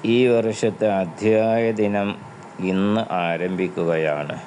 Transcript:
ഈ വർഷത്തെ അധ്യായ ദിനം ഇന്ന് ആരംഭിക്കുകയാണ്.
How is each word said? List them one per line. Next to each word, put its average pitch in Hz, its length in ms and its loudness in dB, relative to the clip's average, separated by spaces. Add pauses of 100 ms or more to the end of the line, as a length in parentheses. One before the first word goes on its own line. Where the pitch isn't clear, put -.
ഈ 120 220 4
വർഷത്തെ 110 600 2
അധ്യായ 110 800 2
ദിനം 101 440 0 (460)
ഇന്ന് 98 520 0
ആരംഭിക്കുകയാണ്. 85 1300 -2